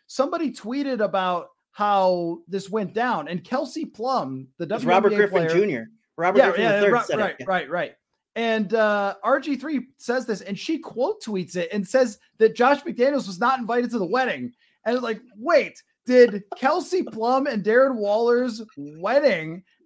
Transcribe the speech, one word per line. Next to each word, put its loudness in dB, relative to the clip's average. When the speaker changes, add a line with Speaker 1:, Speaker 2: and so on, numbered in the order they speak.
Speaker 1:
Somebody -2
tweeted -4
about -2
how 0
this -8
went -4
down. -2
And -6
Kelsey -6
Plum, -6
the -6
Speaker 2:
It's -4
Robert 4
Speaker 1:
W -
N -
B 2
A 4
Speaker 2:
Griffin 0
Speaker 1:
player 4
Speaker 2:
Junior. -2
Robert 2
Speaker 1:
Yeah, 8
Speaker 2:
Griffin 0
Speaker 1:
yeah, 2
Speaker 2:
the 2
third 4
Speaker 1:
right, 0
Speaker 2:
said -2
it. 0
Speaker 1:
right, -2
Speaker 2:
Yeah. -14
Speaker 1:
right, -2
right. -6
And, -2
uh, 0
R 2
G -4
three -6
says -4
this, -4
and -10
she -4
quote -6
tweets -6
it -4
and -4
says 0
that 4
Josh 4
McDaniels 0
was -10
not 0
invited -2
to -2
the -2
wedding. -2
And 0
it's -2
like, -6
wait, 0
did 8
Kelsey 0
Plum -2
and -4
Darren 4
Waller's 0
wedding 0